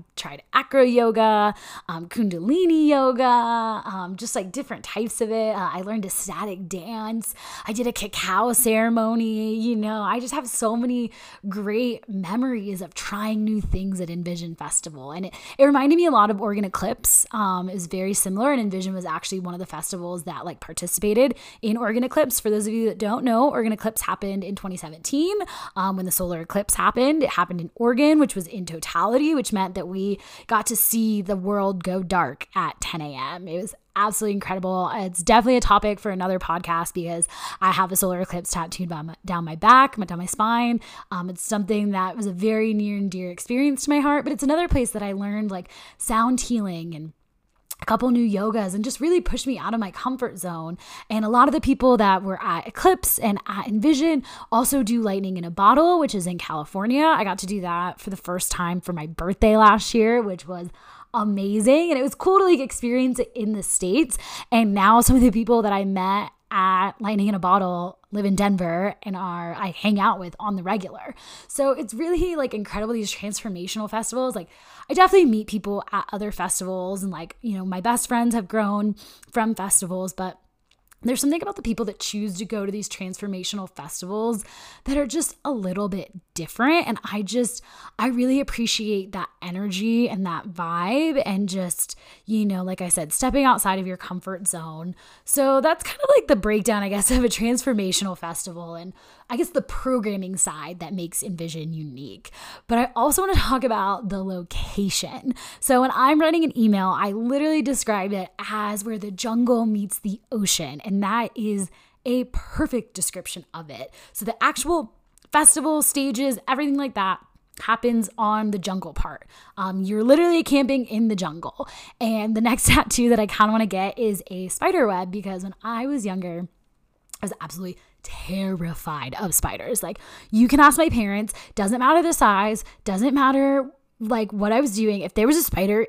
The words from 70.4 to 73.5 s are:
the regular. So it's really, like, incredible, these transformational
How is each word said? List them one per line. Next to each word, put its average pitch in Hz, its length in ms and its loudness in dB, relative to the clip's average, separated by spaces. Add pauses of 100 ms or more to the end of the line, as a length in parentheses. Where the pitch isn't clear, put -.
the 185 80 -6
regular. 185 500 -6 (360)
So 277 220 0
it's 262 220 -4
really, 330 440 0
like, 262 160 -2
incredible, 214 400 -4
these 214 200 -4
transformational 202 760 -8